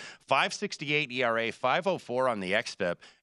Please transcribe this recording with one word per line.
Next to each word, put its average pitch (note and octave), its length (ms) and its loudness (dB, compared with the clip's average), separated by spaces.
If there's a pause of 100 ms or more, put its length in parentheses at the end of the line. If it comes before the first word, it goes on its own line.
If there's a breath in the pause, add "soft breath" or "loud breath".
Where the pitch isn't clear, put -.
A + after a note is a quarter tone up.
(280 loud breath)
five D#3+ 260 4
sixty-eight D3 580 -2
E B2+ 120 0
R A2+ 160 2
A, A2+ 100 0
five D3 380 0
oh F3 100 2
four B2+ 320 0
on A2 120 0
the F2+ 100 -2
xFIP, F#2+ 460 0 (260 loud breath)